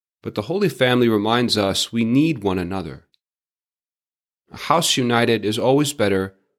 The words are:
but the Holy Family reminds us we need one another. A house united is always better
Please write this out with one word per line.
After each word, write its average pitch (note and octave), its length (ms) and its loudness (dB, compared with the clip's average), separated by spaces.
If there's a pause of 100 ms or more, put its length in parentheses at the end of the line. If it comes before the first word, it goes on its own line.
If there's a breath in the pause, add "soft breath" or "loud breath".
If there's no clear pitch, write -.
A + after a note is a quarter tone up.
(220)
but A2+ 120 -10
the G#2+ 80 -4
Holy F3+ 260 -2
Family B2 400 2
reminds A2 500 2
us G2 340 0
we A#2 120 0
need C3+ 380 2
one F#2+ 160 0
another. F2 500 -8 (1400)
A - 60 -20
house - 400 0
united A#2 480 0
is G#2+ 140 -2
always C#3 340 0
better G2 460 -2 (200)